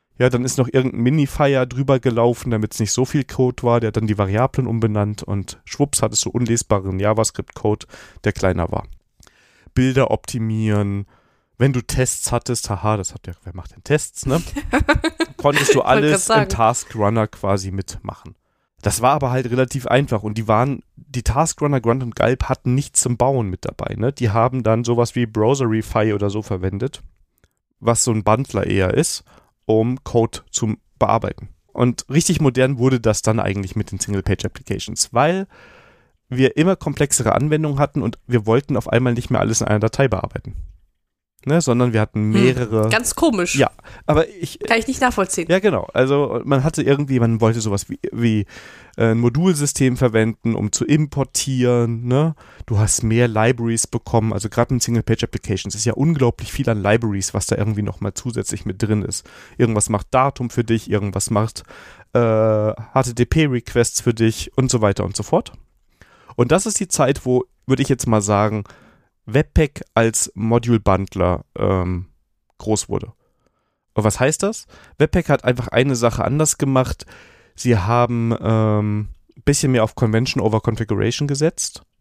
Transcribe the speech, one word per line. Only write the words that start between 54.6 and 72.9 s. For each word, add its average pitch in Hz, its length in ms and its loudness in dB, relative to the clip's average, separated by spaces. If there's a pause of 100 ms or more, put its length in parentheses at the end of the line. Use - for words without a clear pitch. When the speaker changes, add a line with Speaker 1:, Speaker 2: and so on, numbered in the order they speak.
Speaker 1:
in 123 80 0
Single-Page-Applications 110 960 -2
ist 110 100 -6
ja 117 80 0
unglaublich 139 580 0
viel 123 200 -4
an 104 120 -2
Libraries, 104 520 0
was 101 100 -2
da 101 120 -2
irgendwie 104 260 -2
nochmal 101 320 -6
zusätzlich - 500 -8
mit 98 180 -6
drin 107 200 0
ist. - 260 -10 (300)
Irgendwas 113 320 2
macht 104 220 -2
Datum 131 360 0
für 117 160 -2
dich, 113 240 -2
irgendwas 101 400 -2
macht, 110 360 -2 (500)
äh, 123 40 4
H 110 840 2
T 127 100 -2
T 120 140 0
P-Requests 127 720 0
für 117 140 0
dich 113 420 0
und 131 140 0
so 120 100 0
weiter 101 240 2
und 95 100 -6
so - 80 -6
fort. - 300 -2 (840)
Und 123 160 2
das 175 120 2
ist 214 160 -4
die 185 80 -4
Zeit, 139 380 2
wo, 127 180 2 (220)
würde 131 160 2
ich 131 80 -2
jetzt 127 160 0
mal 110 160 2
sagen, 104 420 0 (640)
Webpack 147 540 0 (140)
als 113 400 0
Module-Bundler, 101 1120 0 (100)
ähm, 92 520 -2 (500)
groß - 320 -2